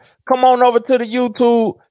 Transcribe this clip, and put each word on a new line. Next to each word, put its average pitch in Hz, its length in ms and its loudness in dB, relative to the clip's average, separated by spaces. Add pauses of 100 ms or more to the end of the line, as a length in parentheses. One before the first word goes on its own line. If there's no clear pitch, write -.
(280)
come 254 160 -2
on 247 200 2
over 233 160 2
to 247 180 -2
the 233 80 -6
YouTube, 233 720 -2 (140)